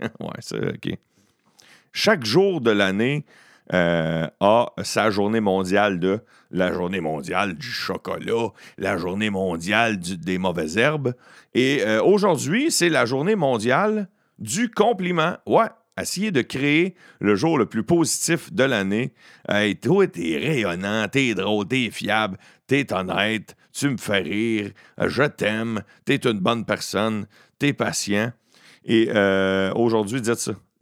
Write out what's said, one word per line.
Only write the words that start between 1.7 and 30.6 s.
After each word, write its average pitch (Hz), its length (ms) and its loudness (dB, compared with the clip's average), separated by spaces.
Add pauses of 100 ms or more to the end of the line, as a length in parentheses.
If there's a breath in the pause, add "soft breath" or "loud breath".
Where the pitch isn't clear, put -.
Chaque 185 320 2
jour 170 380 2
de 117 80 4
l'année, 104 540 2 (480 soft breath)
euh, 82 540 2 (140)
a 110 320 4 (100)
sa 107 280 0
journée 104 300 0
mondiale 95 600 2
de, 95 200 0 (300 soft breath)
la 90 220 0
journée 90 280 -4
mondiale 82 540 -4
du 98 140 -14
chocolat, 101 800 -6 (280 loud breath)
la 95 220 -2
journée 98 320 -2
mondiale 95 680 0
du, 87 200 -6
des 92 180 -4
mauvaises 85 400 -2
herbes. 131 380 0 (400 loud breath)
Et, 131 320 2
euh, 110 160 2
aujourd'hui, 196 680 2
c'est 170 180 2
la 131 180 2
journée 147 300 0
mondiale 156 720 0 (300)
du 151 320 -2
compliment. 180 640 0 (100)
Ouais, 202 220 4 (300)
essayez 190 340 -4
de 123 100 2
créer 147 540 0 (240 loud breath)
le 101 160 4
jour 156 200 2
le 110 100 4
plus 110 180 -4
positif - 680 0
de 117 120 2
l'année. 110 500 0 (340 loud breath)
Hey, 101 280 2
toi, 180 320 2
t'es 82 280 -4
rayonnant, 101 720 -2
t'es 135 260 0
drôle, 101 340 -2
t'es 120 220 0
fiable, 101 460 -2 (300 soft breath)
t'es 135 260 0
honnête, 95 640 -2 (160 soft breath)
tu 139 160 -2
me 127 80 -2
fais 101 220 -2
rire, 104 540 -2 (340 soft breath)
je 127 160 0
t'aime, 110 600 -2 (220 soft breath)
t'es 139 120 0
une 113 240 0
bonne 110 260 0
personne, 104 600 -2 (320 soft breath)
t'es 143 140 0
patient. 110 600 -2 (520 soft breath)
Et, 113 300 4
euh, 95 600 2
aujourd'hui, 113 460 0
dites 117 140 0
ça. 113 180 -6 (300)